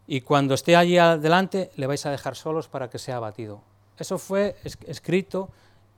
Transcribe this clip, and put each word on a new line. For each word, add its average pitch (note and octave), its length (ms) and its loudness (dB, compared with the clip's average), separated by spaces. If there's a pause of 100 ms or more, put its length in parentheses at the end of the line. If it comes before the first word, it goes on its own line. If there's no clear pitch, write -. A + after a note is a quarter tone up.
Y C3 160 -4
cuando C#3 320 2
esté E3+ 220 4
allí F3 220 6
adelante, E3+ 800 2
le C3+ 120 -4
vais C#3+ 180 -4
a D3 60 -4
dejar C3+ 240 -6
solos D#3+ 320 -6
para C3 220 -10
que B2 100 -12
sea B2+ 180 -8
abatido". G#2+ 440 -10 (360)
Eso F3+ 200 -6
fue G3 460 -4
es-, - 220 -12
escrito F#3 640 -4 (480)